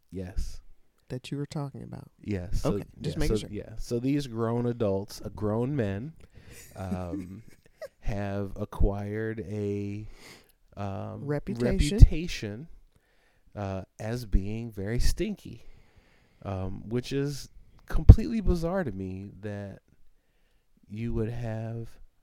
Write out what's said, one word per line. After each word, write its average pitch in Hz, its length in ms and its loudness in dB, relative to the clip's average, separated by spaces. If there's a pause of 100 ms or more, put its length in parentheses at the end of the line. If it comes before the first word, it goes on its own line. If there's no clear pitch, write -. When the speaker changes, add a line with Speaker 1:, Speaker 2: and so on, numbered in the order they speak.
Speaker 1:
Yes. - 520 -4 (480)
Speaker 2:
that 127 200 -10
you 139 80 -6
were 143 80 -4
talking 135 380 -8
about. 120 260 -14 (140)
Speaker 1:
Yes. 90 400 -2
So, - 100 2
Speaker 2:
Okay, - 120 -4 (160)
just 151 160 -4
Speaker 1:
yeah, - 20 2
Speaker 2:
making - 160 4
Speaker 1:
so, 104 60 0
Speaker 2:
sure. - 100 -10
Speaker 1:
yeah. - 260 -10
So 117 220 -2
these 135 260 0
grown 117 400 0
adults, 104 580 0
uh, 104 60 -8
grown 113 460 0
men, 110 380 -2 (600)
um, 92 680 -6 (300)
Speaker 2:
<laughs> - 260 -16
Speaker 1:
have 101 560 -2
acquired 104 840 0
a, 101 640 -4 (680)
um, 101 480 -8
Speaker 2:
Reputation. 131 440 -2
Speaker 1:
reputation, 160 1000 4 (880)
uh, 98 280 -4 (180)
as 117 240 -6
being 107 440 2
very 107 300 -2
stinky, - 640 2 (800)
um, 95 460 -6
which 123 240 -4
is 139 340 -4 (380)
completely - 560 10
bizarre 180 420 2
to 120 80 -4
me 95 380 -8 (100)
that 101 400 -8 (1080)
you 113 240 -4
would 113 160 0
have, 113 580 -6 (360)